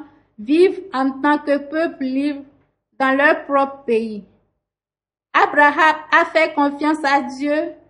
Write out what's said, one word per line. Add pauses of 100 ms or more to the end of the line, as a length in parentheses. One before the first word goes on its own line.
(400)
vivre (140)
en (100)
tant
que
peuple
libre (560)
dans
leur
propre
pays. (1120)
Abraham (160)
a
fait
confiance
à
Dieu (160)